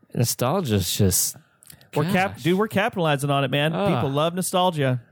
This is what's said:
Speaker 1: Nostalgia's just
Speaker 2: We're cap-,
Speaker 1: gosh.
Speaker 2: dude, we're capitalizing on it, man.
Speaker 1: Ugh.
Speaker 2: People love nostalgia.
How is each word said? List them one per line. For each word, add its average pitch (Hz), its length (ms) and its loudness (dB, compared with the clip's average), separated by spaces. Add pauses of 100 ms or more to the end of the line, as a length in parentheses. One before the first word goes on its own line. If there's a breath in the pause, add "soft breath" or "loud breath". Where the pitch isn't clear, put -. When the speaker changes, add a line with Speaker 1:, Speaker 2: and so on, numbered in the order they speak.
(140)
Speaker 1:
Nostalgia's 123 840 0
just - 400 2 (600 loud breath)
Speaker 2:
We're 151 80 0
cap-, 190 320 0
Speaker 1:
gosh. 131 80 -14
Speaker 2:
dude, 180 160 2
we're 214 80 0
capitalizing 160 640 0
on 139 120 2
it, 127 60 -2
man. 147 240 0
Speaker 1:
Ugh. 190 220 0
Speaker 2:
People 127 160 0
love 160 240 0
nostalgia. 165 680 0 (100)